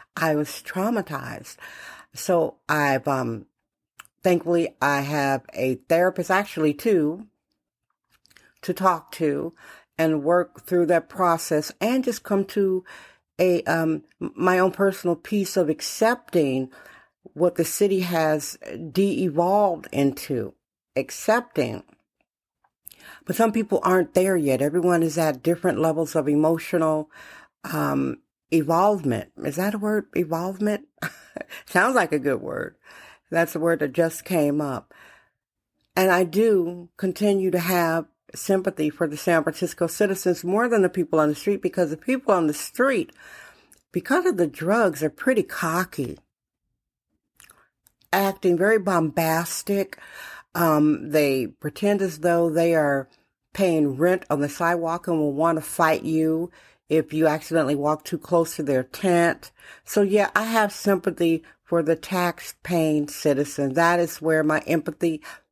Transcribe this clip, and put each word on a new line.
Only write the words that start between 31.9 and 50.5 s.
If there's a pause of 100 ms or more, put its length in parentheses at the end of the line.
like
a
good
word. (540)
That's
a
word
that
just
came
up. (1000)
And
I
do
continue
to
have (280)
sympathy
for
the
San
Francisco
citizens
more
than
the
people
on
the
street,
because
the
people
on
the
street, (800)
because
of
the
drugs,
are
pretty
cocky, (1900)
acting
very
bombastic. (560)